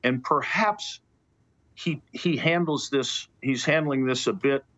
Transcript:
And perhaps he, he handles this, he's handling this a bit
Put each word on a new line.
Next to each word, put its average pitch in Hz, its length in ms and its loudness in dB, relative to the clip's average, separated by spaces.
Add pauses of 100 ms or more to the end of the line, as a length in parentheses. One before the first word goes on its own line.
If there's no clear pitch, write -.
And 127 220 0
perhaps - 760 0 (720)
he, 156 360 -4
he 165 260 -2
handles 165 540 0
this, - 380 -2 (140)
he's 131 220 0
handling 147 420 2
this 127 200 0
a 113 60 2
bit 139 320 0 (140)